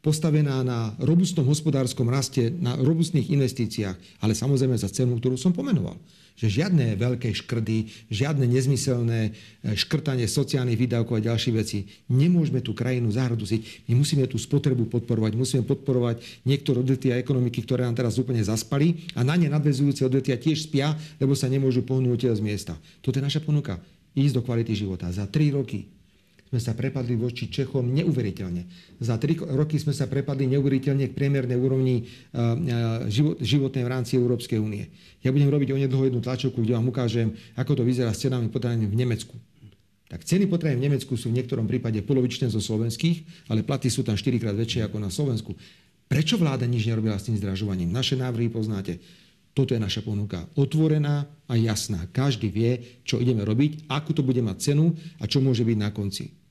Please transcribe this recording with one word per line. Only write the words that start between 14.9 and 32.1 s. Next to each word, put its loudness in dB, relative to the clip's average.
musíme 0
podporovať -2
niektoré 2
odvetvia 2
ekonomiky, 0
ktoré 0
nám -2
teraz 0
úplne 0
zaspali 0
a -6
na 2
ne 4
nadväzujúce 2
odvetvia 0
tiež 0
spia, 0
lebo 2
sa -2
nemôžu 2
pohnúť 2
z 0
miesta. -4
Toto 0
je -2
naša -2
ponuka. 0
Ísť 2
do -6
kvality -2
života. -4
Za -6
tri 2
roky -6
sme 0
sa -2
prepadli -4
voči -4
Čechom -2
neuveriteľne. -2
Za -2
tri 0
ko-, -8
roky 0
sme -2
sa -4
prepadli -2
neuveriteľne 2
k -6
priemernej 0
úrovni, 2
e, -8